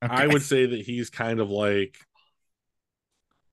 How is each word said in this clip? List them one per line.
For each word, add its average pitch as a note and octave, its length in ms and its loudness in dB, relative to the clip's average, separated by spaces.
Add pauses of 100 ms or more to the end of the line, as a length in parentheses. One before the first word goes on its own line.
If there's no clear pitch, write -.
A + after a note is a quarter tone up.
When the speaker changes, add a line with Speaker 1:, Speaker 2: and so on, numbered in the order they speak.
Speaker 1:
Okay. A#2+ 100 -2
Speaker 2:
I C3+ 120 4
would D3 160 4
say C3 240 2
that A#2+ 140 -4
he's A#2+ 300 -6
kind A2+ 280 -4
of G#2+ 100 0
like, G2+ 480 0 (1600)